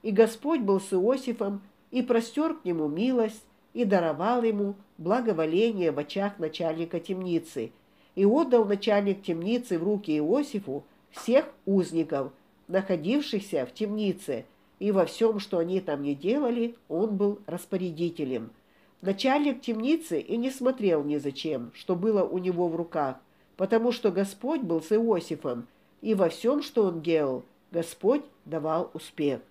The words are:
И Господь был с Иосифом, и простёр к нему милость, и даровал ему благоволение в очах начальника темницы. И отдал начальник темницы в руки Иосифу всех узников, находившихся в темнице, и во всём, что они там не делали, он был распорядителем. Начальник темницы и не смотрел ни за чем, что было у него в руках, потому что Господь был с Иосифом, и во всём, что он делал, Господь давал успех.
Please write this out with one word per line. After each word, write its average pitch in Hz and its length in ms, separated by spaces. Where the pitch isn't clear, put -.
И 220 100
Господь 226 500
был 196 180
с 196 140
Иосифом, 208 680
и 254 100
простёр 254 560
к - 60
нему 165 240
милость, 220 560
и 240 100
даровал 190 600
ему 202 320
благоволение 185 920
в 139 80
очах 196 400
начальника 165 640
темницы. 170 720
И 196 100
отдал 247 380
начальник 202 600
темницы 190 540
в 165 60
руки 190 340
Иосифу 190 680
всех 262 340
узников, 160 680
находившихся 190 1000
в - 80
темнице, 202 680
и 202 120
во 190 140
всём, 220 340
что 190 200
они 180 200
там 147 220
не 143 120
делали, 233 640
он 202 260
был 202 300
распорядителем. 165 1040
Начальник 262 600
темницы 233 580
и - 160
не 247 160
смотрел 208 540
ни 147 100
за 139 160
чем, 131 420
что - 220
было 196 300
у 175 120
него 180 300
в 165 80
руках, 156 400
потому 226 380
что 220 180
Господь 196 480
был 165 220
с 160 100
Иосифом, 165 760
и 220 140
во 190 120
всём, 247 340
что 240 220
он 170 180
делал, 147 440
Господь 185 520
давал 156 500
успех. 143 460